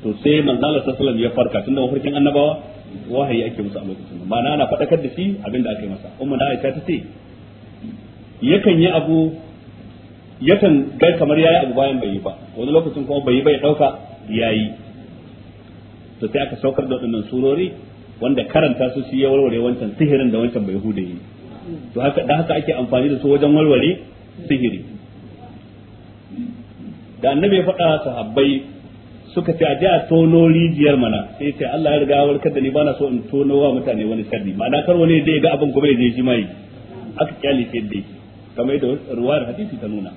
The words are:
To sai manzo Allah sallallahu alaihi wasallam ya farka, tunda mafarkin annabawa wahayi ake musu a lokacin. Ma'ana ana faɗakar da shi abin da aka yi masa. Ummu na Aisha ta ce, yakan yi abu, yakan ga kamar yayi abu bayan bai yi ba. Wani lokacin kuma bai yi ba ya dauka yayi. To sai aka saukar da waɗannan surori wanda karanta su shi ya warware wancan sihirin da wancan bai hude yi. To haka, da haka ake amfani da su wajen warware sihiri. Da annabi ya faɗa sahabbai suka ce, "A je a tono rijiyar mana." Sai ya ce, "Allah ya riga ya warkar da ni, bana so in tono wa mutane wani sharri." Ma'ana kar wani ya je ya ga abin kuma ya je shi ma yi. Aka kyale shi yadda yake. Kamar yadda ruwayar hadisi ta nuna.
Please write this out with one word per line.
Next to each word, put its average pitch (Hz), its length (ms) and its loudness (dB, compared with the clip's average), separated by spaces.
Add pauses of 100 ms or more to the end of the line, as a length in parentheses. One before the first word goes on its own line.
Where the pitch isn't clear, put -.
To 110 160 -4
sai 147 240 4
manzo 131 240 0
Allah 151 160 0
sallallahu 131 160 -4
alaihi - 0 -
wasallam 127 200 0
ya 117 120 0
farka, 120 320 0
tunda 135 180 -2
mafarkin 135 340 -2
annabawa 143 380 2 (540)
wahayi 120 400 -2
ake 110 160 -10
musu 101 160 -8
a - 80 -12
lokacin. 90 400 -14
Ma'ana 120 220 -2 (100)
ana 127 80 2
faɗakar 151 320 0
da 135 160 -6
shi 196 320 -4
abin 123 160 -2
da 113 80 -4
aka 104 100 -8
yi 101 80 -10
masa. 95 200 -12 (100)
Ummu 135 160 -4
na 131 160 0
Aisha 135 240 -2
ta 156 80 -10
ce, 160 140 -4 (1500)
yakan 175 400 4
yi 180 40 4
abu, 160 440 2 (1120)
yakan 170 300 6 (260)
ga 170 180 6
kamar 151 220 2
yayi 165 240 6
abu 127 100 -4
bayan 135 260 0
bai 107 120 -4
yi 98 80 -4
ba. 95 160 -8 (200)
Wani 123 160 -4
lokacin 151 360 0
kuma 143 160 -2
bai 127 120 2
yi 135 60 2
ba 147 100 4
ya 135 80 2
dauka 143 280 2 (400)
yayi. 110 400 0 (1500)
To 110 80 -4
sai 139 120 -2 (120)
aka 127 80 -10
saukar 135 280 0
da 127 120 -2
waɗannan 113 320 -4
surori 139 400 0 (480)
wanda 123 240 0
karanta 131 500 0
su 135 140 -8
shi 131 160 -2
ya 135 80 4
warware 131 280 4
wancan 120 360 -2
sihirin 135 360 2
da 110 80 0
wancan 120 280 -2
bai 95 80 -4
hude 101 260 -4
yi. 90 160 -8 (760)
To 117 100 -2
haka, 143 240 0
da 147 160 2
haka 165 160 -2
ake 143 160 -2
amfani 127 340 0
da 135 140 -2
su 143 80 0
wajen 143 240 4
warware 151 480 4 (480)
sihiri. 120 320 -2 (2500)
Da 135 80 4
annabi 190 240 2
ya 180 80 4
faɗa 156 400 2
sahabbai 120 480 0 (840)
suka 170 220 -2
ce, 165 100 2
"A 143 140 0
je 180 80 2
a 175 200 4
tono 165 400 6
rijiyar 156 480 4
mana." 110 320 0 (120)
Sai 143 80 -4
ya 143 100 -4
ce, 139 80 -4
"Allah 147 280 0
ya 147 60 2
riga 143 160 2
ya 139 120 4
warkar 143 260 0
da 143 80 0
ni, 135 80 0
bana 143 300 2
so 139 80 0
in 120 240 -2
tono 139 260 2
wa 139 160 4
mutane 113 320 -2
wani 110 240 -2
sharri." 98 240 -4
Ma'ana 127 320 -2
kar 175 100 4
wani 165 220 4
ya 147 60 2
je 156 80 2
ya 156 100 2
ga 156 120 4
abin 143 200 0
kuma 139 140 2
ya 139 100 4
je 120 160 2
shi 127 80 -4
ma 127 140 2
yi. 104 100 -2 (720)
Aka - 240 -2
kyale 135 300 0
shi 120 60 -6
yadda 104 180 -8
yake. - 180 -8 (420)
Kamar 127 200 -2
yadda 135 120 -2 (280)
ruwayar 127 320 -2
hadisi 156 320 -10
ta 113 80 -10
nuna. 101 300 -8